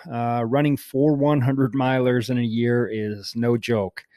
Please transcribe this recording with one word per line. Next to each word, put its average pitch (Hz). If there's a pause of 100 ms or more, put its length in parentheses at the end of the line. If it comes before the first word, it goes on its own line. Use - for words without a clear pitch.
(120)
Uh, 120
running 139
four 143
one 143
hundred 131
milers 127
in 123
a -
year 117
is 104
no 120
joke. 107 (140)